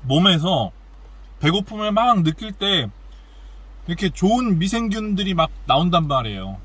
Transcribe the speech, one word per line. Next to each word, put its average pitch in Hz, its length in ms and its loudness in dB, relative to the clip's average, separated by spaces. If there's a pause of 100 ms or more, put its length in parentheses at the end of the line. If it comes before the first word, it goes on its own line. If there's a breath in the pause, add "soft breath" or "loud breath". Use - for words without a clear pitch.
몸에서 160 680 2 (680)
배고픔을 208 500 -2
막 196 320 4
느낄 175 300 -2
때 185 360 -2 (960 soft breath)
이렇게 170 220 -2
좋은 214 480 2
미생균들이 202 760 -2
막 160 180 0 (140)
나온단 160 420 2
말이에요. 98 580 -4